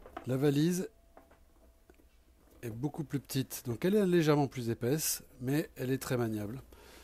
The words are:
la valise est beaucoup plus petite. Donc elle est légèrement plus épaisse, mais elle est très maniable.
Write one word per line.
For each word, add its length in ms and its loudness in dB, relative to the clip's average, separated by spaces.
la 80 0
valise 520 2
est 80 -8
beaucoup 320 -6
plus 160 -4
petite. 480 -4
Donc 180 -4
elle 120 4
est 100 4
légèrement 400 6
plus 240 -4
épaisse, 540 -2
mais 340 0
elle 160 -4
est 80 0
très 180 -4
maniable. 460 -2